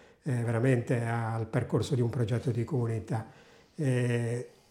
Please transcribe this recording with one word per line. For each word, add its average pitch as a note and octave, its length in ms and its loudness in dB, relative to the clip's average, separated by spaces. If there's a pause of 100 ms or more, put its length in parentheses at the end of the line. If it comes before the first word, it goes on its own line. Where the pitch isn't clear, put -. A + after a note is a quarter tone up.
(240)
eh, C#3 80 -2 (100)
veramente A#2 640 2
al A2+ 420 -2
percorso B2 480 0
di A#2+ 60 2
un A#2+ 100 2
progetto A#2+ 400 0
di A#2 140 0
comunità. A2+ 600 -2 (500)
Eh, B2 720 0 (220)